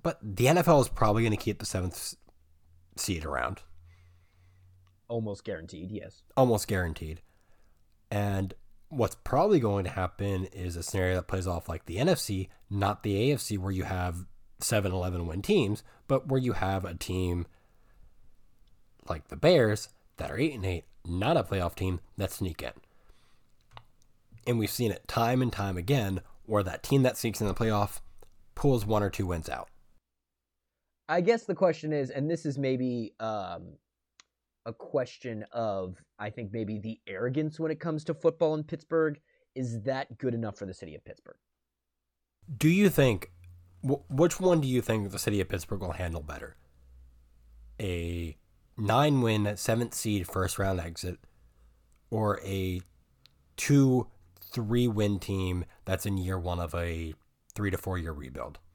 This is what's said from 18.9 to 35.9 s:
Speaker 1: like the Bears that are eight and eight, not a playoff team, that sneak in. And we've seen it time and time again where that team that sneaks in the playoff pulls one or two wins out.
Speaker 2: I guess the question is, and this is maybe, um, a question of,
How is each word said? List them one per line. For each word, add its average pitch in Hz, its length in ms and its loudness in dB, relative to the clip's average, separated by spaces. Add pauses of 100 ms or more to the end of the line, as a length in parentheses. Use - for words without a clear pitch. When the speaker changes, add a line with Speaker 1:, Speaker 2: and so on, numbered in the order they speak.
Speaker 1:
like 78 200 -8
the - 80 -14
Bears 113 520 4 (300)
that - 120 -8
are - 80 -6
eight 151 160 2
and 95 120 -4
eight, 90 180 -2 (200)
not 95 320 0
a 131 60 4
playoff 90 320 -2
team, 92 260 -4 (180)
that 98 120 -2
sneak - 320 -6
in. 62 100 -8 (1700)
And 120 120 2
we've 107 120 0
seen 117 220 0
it - 160 -8
time 123 340 2
and 120 100 0
time 98 240 -4
again 95 440 0 (240)
where 104 180 2
that 95 200 -6
team 139 200 4
that 127 140 2
sneaks 113 240 -4
in 107 60 0
the 95 80 0
playoff 107 460 0 (540)
pulls 131 300 2
one 107 180 4
or 101 60 2
two 98 180 -2
wins 85 220 -4
out. 62 220 -8 (1400)
Speaker 2:
I 165 140 2
guess 226 220 4
the 196 100 -2
question 156 380 2
is, 143 180 0
and 139 200 -2
this 160 140 -2
is 139 140 -2
maybe, 127 640 0
um, 90 540 -6 (920)
a 117 60 -8
question 120 800 -6
of, 98 500 -4 (160)